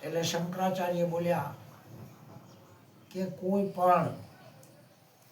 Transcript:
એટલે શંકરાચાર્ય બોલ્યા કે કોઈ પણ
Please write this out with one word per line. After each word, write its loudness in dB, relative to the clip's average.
એટલે -2
શંકરાચાર્ય 0
બોલ્યા 0
કે -2
કોઈ 0
પણ 4